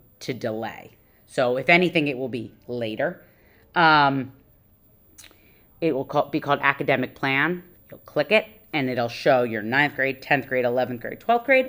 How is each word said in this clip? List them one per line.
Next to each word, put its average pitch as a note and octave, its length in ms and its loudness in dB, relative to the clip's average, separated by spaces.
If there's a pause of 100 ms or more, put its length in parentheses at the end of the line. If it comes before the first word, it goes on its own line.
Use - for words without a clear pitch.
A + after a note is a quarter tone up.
(200)
to - 120 -8
delay. A2 600 -8 (340)
So B2+ 320 0
if D3+ 100 0
anything, E3+ 400 4
it C3 80 -4
will B2+ 140 -6
be A2+ 220 -8 (140)
later. A#2+ 560 -4 (520)
Um, C#3+ 580 4 (1500)
it D#3+ 120 0
will C3+ 120 -4
call, - 240 -2
be D#3 100 -4
called C#3+ 220 0
Academic C3+ 520 0
Plan. D3 480 -2 (280)
You'll - 100 -20
click - 320 -4
it, G#3+ 140 2 (260)
and C3+ 160 -2
it'll A#2+ 220 -2
show C3 320 2
your A2+ 180 -2
ninth C3+ 360 0
grade, C3+ 260 -4
tenth C3 260 0
grade, B2+ 160 0
eleventh B2 380 -2
grade, - 180 -12
twelfth A#3+ 240 0
grade, C4 240 2